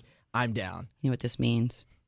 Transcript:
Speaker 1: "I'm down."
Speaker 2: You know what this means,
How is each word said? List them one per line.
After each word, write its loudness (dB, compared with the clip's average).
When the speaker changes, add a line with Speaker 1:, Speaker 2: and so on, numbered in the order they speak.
Speaker 1:
"I'm 2
down." -6
Speaker 2:
You 2
know 2
what -2
this -2
means, 2